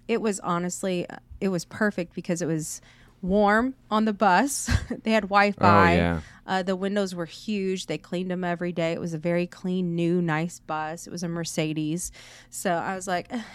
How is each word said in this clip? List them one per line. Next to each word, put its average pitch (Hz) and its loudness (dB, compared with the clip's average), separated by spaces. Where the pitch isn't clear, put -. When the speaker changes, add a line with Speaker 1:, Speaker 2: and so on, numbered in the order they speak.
Speaker 1:
it 226 -2
was 202 -2
honestly, 175 -4
uh, - -14
it 190 0
was 180 -4
perfect 202 -4
because 175 -4
it 175 -2
was 156 -4
warm 208 4
on 220 2
the 214 0
bus. 202 2
<laughs> - -8
They 220 0
had 220 4
Wi-Fi. 185 6
Speaker 2:
Oh, - 6
yeah. - 2
Speaker 1:
Uh, 190 0
the 190 0
windows 196 0
were 175 -4
huge. 190 -4
They 160 -4
cleaned 180 -6
them 180 -4
every 175 -2
day. 165 0
It - -6
was 170 -6
a 156 -6
very 170 0
clean, 180 -2
new, 170 2
nice 165 -2
bus. 156 -8
It - -18
was 175 -8
a 175 -4
Mercedes. 160 -4
So - -4
I 170 -2
was 185 -10
like, 180 -4
"Uh, 247 -6